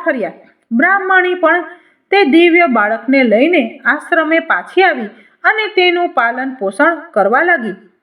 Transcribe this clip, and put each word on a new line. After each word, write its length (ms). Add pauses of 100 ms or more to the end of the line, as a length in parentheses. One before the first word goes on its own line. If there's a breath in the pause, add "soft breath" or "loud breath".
ફર્યા. 260 (400 soft breath)
બ્રાહ્મણી 640
પણ 300 (480 loud breath)
તે 120
દિવ્ય 420
બાળકને 580
લઈને 640
આશ્રમે 540
પાછી 440
આવી 220 (380 soft breath)
અને 240
તેનું 420
પાલન 500
પોષણ 420 (120)
કરવા 280
લાગી. 300 (320)